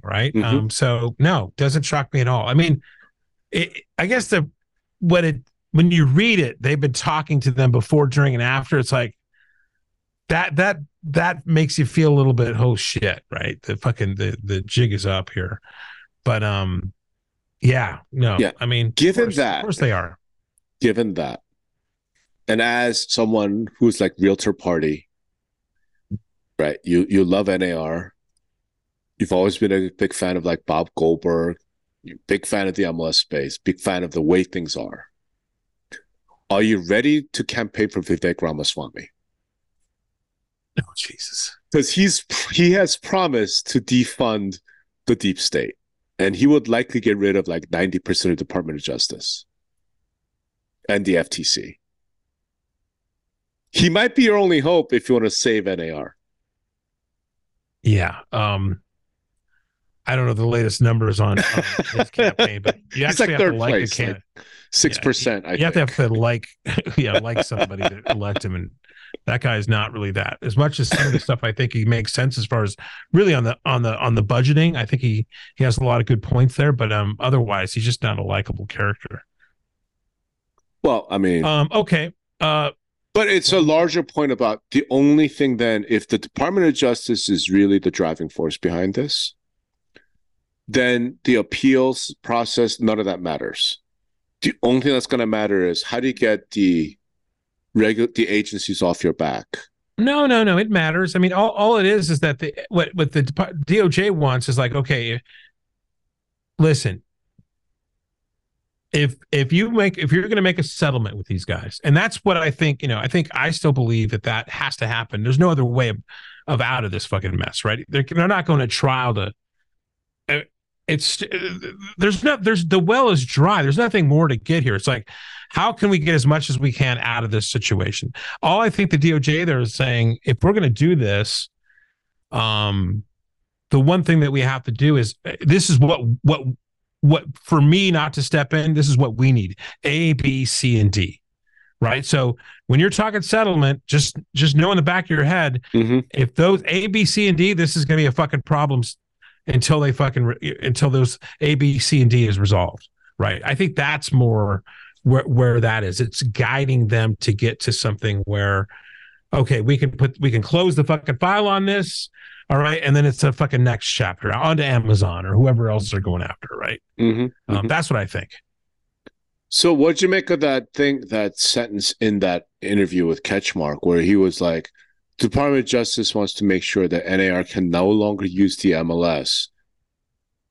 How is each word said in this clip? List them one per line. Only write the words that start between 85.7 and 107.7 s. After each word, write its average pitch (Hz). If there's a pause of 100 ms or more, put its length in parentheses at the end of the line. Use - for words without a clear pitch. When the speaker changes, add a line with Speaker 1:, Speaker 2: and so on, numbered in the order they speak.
Speaker 2:
if 110
the 110
Department 175
of 147
Justice 123
is 95
really 98
the 92
driving 80
force -
behind 90
this, - (1300)
then 123
the 127
appeals 131
process, 117
none 110
of 98
that 90
matters. - (600)
The - (100)
only 123
thing 139
that's 127
gonna 120
matter 104
is 85
how -
do 123
you 131
get 107
the 87 (800)
regu-, 110
the 113
agencies 104
off 87
your 82
back? 73 (500)
Speaker 1:
No, 285
no, 240
no, 190
it 220
matters. 170
I -
mean, 180
all, 208
all 214
it 190
is 190
is 151
that 147
the, 151 (140)
what, -
what 165
the 147
Depa-, 151
D 196
O 190
J 185
wants 135
is 127
like, 123
okay, 120 (1400)
listen, 139 (1900)